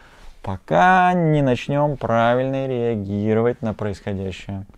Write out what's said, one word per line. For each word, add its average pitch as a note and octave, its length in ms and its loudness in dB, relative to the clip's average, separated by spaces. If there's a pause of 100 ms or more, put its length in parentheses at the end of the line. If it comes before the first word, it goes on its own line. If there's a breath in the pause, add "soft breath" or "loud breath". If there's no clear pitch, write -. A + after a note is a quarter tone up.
(420 soft breath)
пока F3+ 720 2
не D#3 280 2
начнём C#3+ 540 0
правильно B2+ 720 0
реагировать A2 920 0
на A2 120 -4
происходящее. G2 920 -8 (120)